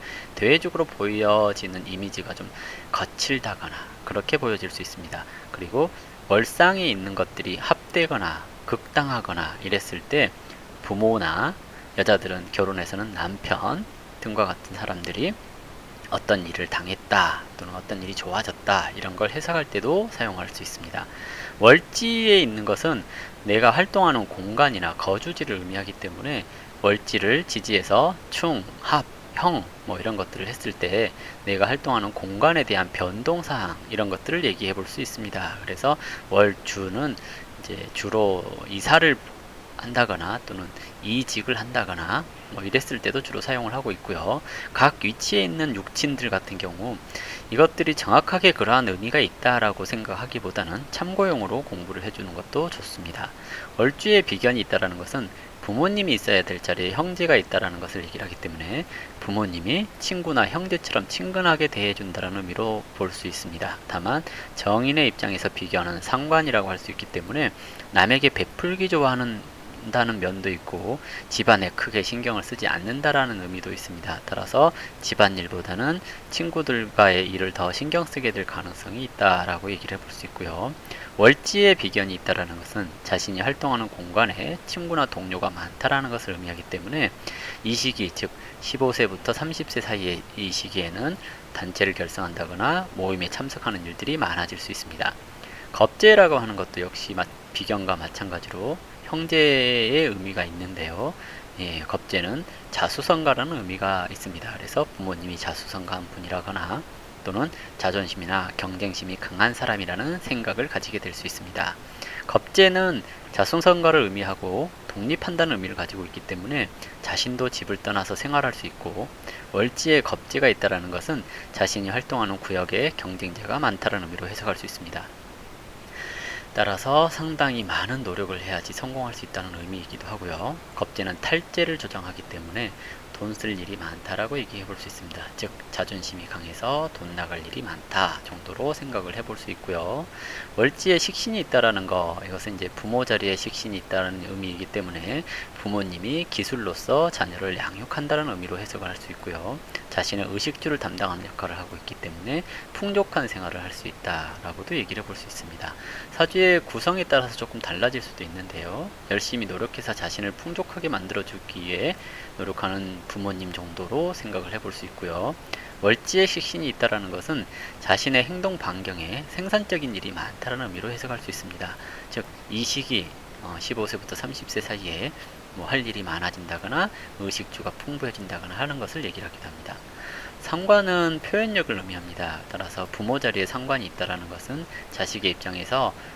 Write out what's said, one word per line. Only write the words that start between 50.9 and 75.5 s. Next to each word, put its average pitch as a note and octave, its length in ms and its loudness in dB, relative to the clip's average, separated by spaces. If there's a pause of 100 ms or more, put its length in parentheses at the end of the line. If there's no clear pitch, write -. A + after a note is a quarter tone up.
참고용으로 F3 720 2
공부를 F2+ 400 -6
해주는 G2 300 -6
것도 C#3 380 -2
좋습니다. - 580 -8 (480)
월주에 F3+ 460 6
비견이 B2 380 4
있다라는 F#2 360 2
것은 G2 320 -4 (320)
부모님이 F3+ 520 4
있어야 G2+ 300 6
될 F2+ 180 -6
자리에 F#2 300 0
형제가 E3 440 4
있다라는 F2+ 440 2
것을 F2 240 -6
얘기를 F2+ 220 -8
하기 F2+ 120 -10
때문에 F2 480 -6 (340)
부모님이 G2+ 640 0 (140)
친구나 E3+ 480 2
형제처럼 E3+ 600 0
친근하게 F3+ 600 4
대해준다라는 G2 680 -2
의미로 G#2+ 460 0 (120)
볼 F#2 160 0
수 - 160 -8
있습니다. E2+ 500 -6 (100)
다만 G#2+ 360 0 (320)
정인의 C3 540 6
입장에서 G2+ 400 0
비견은 F2 520 -2
상관이라고 C#3 680 4
할 F#2 80 -2
수 - 140 -10
있기 - 160 -8
때문에 A2 440 0 (400)
남에게 C#3+ 380 8
베풀기 F#3 600 0
좋아하는 B2+ 520 4 (500)
다는 A#2 280 2
면도 F#2+ 300 0
있고 F#2 500 -4 (300)
집안에 G2+ 400 6
크게 G#2+ 340 0
신경을 A#2+ 400 -2
쓰지 A2+ 240 -4
않는다라는 B2+ 720 2
의미도 F#2 300 -6
있습니다. F2+ 540 -8
따라서 A#2 480 4 (280)
집안일보다는 F#2+ 1000 2 (280)